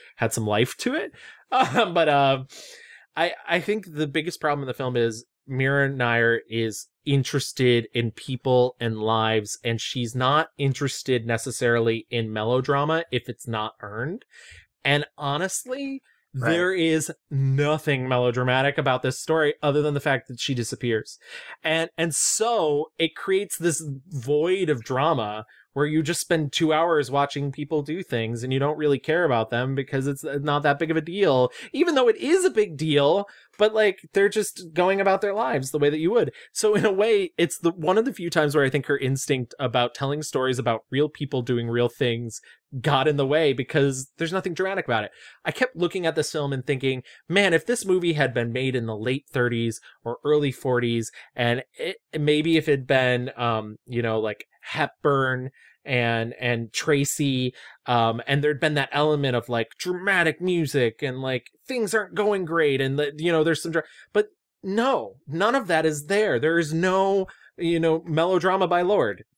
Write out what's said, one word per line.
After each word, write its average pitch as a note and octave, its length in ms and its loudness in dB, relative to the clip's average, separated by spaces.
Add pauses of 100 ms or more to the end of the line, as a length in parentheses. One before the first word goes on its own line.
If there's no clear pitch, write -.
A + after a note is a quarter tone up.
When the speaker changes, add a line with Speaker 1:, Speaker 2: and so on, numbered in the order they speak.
(160)
Speaker 1:
had A#2 180 -2
some A2 120 -4
life G#2+ 320 0
to B3+ 160 -2
it. - 220 -6
<laughs> - 360 -20
Um, G3 420 2
but, E3 140 4
um, C3+ 400 4 (680)
I, E3+ 160 0 (160)
I E3+ 120 0
think G#3 280 -4
the D3+ 200 -4
biggest D#3 320 -4
problem C#3+ 240 -2
in - 20 -8
the B2+ 80 -6
film B2+ 220 -4
is A2+ 280 0 (220)
Mira C#3 420 0
Nair A#2 600 0
is A2+ 400 -4 (160)
interested B2+ 920 2
in A#2 160 0
people B2+ 720 0
and A2+ 180 -2
lives, A2 640 0
and A#2 180 -2
she's A#2+ 360 -6
not C#3 320 2 (100)
interested C3 680 -2
necessarily A#2 840 0
in A2+ 220 -4
melodrama C#3 800 0
if - 160 -4
it's - 180 -12
not A2 360 -6
earned. A#2+ 420 -8 (600)
And C#3+ 200 2 (120)
honestly, B3 840 -6 (340)
Speaker 2:
Right. C3 140 0
Speaker 1:
there F3+ 240 2
is E3 380 0 (180)
nothing C3+ 800 0
melodramatic B2+ 680 2
about C3+ 260 0
this B2+ 180 -2
story D#3+ 420 2
other D3 200 2
than D3 120 0
the C#3 60 -2
fact C3+ 260 0
that B2 140 -12
she - 120 -4
disappears. A#2+ 640 -4 (460)
And, D#3+ 340 0
and E3 160 -2
so E3+ 720 0 (120)
it E3 160 0
creates G3 420 -2
this E3 240 0 (280)
void D#3 600 0
of C3 140 0
drama B2+ 640 0 (300)
where D3 120 0
you D#3 160 0
just D#3+ 180 -2
spend D#3 320 0
two D#3 200 2
hours D#3 380 2
watching C#3+ 400 -2
people D3 320 -4
do D#3 200 -6
things A2+ 400 -4
and C3 100 -4
you C3+ 80 2
don't D3+ 180 0
really D3 200 2
care E3+ 260 0
about A#2 260 2
them B2+ 240 -2
because C3+ 320 -2
it's C#3 180 -6
not C#3+ 380 -2
that C#3+ 160 2
big D#3+ 120 -2
of D#3+ 60 0
a D#3+ 40 0
deal, D#3 500 2 (220)
even D#4 240 2
though B3+ 120 6
it G#3+ 80 4
is F4 280 2
a F4+ 60 2
big G#3 260 0
deal, D#3 500 4 (320)
but, G#3+ 160 4
like, G#3+ 240 2 (140)
they're G3 160 4
just F#3+ 440 -4
going F#3 280 2
about F#3+ 200 2
their G3+ 140 -2
lives G#3 360 -2
the D#3 80 -2
way D3 120 4
that D3+ 80 0
you E3 140 2
would. A#3 200 2 (200)
So G#3+ 220 2
in F3+ 100 2
a G#3 80 4
way, G3+ 440 2
it's E3+ 220 0
the, E3+ 120 0
one F#3 280 0
of A3+ 60 4
the B3 80 -4
few E3+ 180 -8
times D3+ 240 2
where C#3+ 100 4
I C3 60 2
think C#3 160 -2
her C#3+ 120 0
instinct C3 600 -2
about B2 360 0
telling C#3+ 280 -4
stories B2+ 380 -2
about A#2 300 -2
real C#3+ 180 0
people C3+ 340 -6
doing A#2 260 -2
real A#2+ 200 2
things A#2+ 520 -4 (400)
got C#3+ 280 2
in D3 80 2
the C#3 100 2
way D3 260 2
because C3+ 640 -2
there's E3 140 -4
nothing F#3 220 -4
dramatic F#3+ 300 -4
about A2 200 0
it. G2+ 60 -10 (340)
I D#3+ 60 -4
kept - 260 -2
looking F3 300 -2
at D#3+ 100 0
this D3+ 160 -2
film D3 200 -4
and C3 140 -6
thinking, C3 360 -2 (260)
"Man, F#3 260 2
if E3 120 2
this A#3+ 180 -2
movie F3 300 2
had C3+ 200 0
been A#2 180 -2
made B2+ 220 -2
in A#2+ 120 -2
the A2 100 -6
late B2+ 340 -4
thirties A#2 500 0 (240)
or A#2 200 -8
early D3 260 2
forties, A#2+ 640 -2 (240)
and A#2+ 260 0 (160)
it, E3+ 200 -6 (200)
maybe D3+ 380 2
if D#3 120 0
it'd C3+ 200 0
been, B2+ 480 2
um, A2 400 -2 (100)
you A#2+ 160 -4
know, A2 160 0
like, G#2+ 280 -4 (220)
Hepburn C3+ 800 -2 (340)
and, A#2 560 0
and A#2 320 -2
Tracy, C#3 840 0 (320)
um, A#2 400 2
and C#3 160 0
there'd D3 160 0
been D3+ 160 0
that C#3 160 0
element C#3+ 460 2
of, A#2 120 -4
like, A#2 200 -2 (100)
dramatic F3+ 640 0
music D3 600 0
and, C3 220 -6
like, C3 240 -4 (220)
things A3+ 260 -2
aren't F#3+ 220 -4
going G3+ 280 0
great D3+ 360 2
and C3+ 180 -2
the, D3 200 -2
you E3+ 120 0
know, D#3+ 140 4
there's D#3 180 0
some E3+ 80 -6
dra-," D#3+ 120 0 (300)
but G#3 160 2 (360)
no, F#3+ 500 -2 (140)
none F#3+ 260 0
of A#3+ 140 -2
that D#3+ 180 2
is D3 200 -2
there. G3 340 2
There D#3+ 180 2
is D#3 160 0
no, F#3+ 540 2 (280)
you E3+ 220 0
know, E3 260 2
melodrama F3+ 640 2
by F3 160 2
Lord. D#3 400 0 (160)